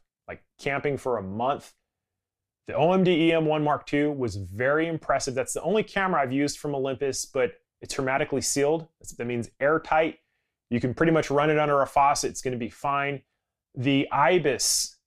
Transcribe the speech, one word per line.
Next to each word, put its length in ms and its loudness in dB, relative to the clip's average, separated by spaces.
like 160 -14
camping 360 -2
for 220 -2
a 40 -4
month, 500 -4
the 60 -8
O 180 4
M 100 4
D 280 4
E 20 4
M 140 2
one 180 0
Mark 200 0
two 280 0
was 240 -4
very 500 0
impressive. 480 -2
That's 180 -4
the 100 -6
only 200 0
camera 400 0
I've 100 -2
used 260 -2
from 160 -6
Olympus, 520 -4
but 280 -2
it's 120 -12
hermetically 480 -2
sealed. 440 0
That's, 140 -18
that 120 -6
means 320 -4
airtight. 600 0
You 100 0
can 140 -2
pretty 180 2
much 180 2
run 200 2
it 80 2
under 240 2
a 40 2
faucet. 440 2
It's 100 -12
gonna 160 -4
be 140 -8
fine. 500 -4
The 360 0
ibis 840 0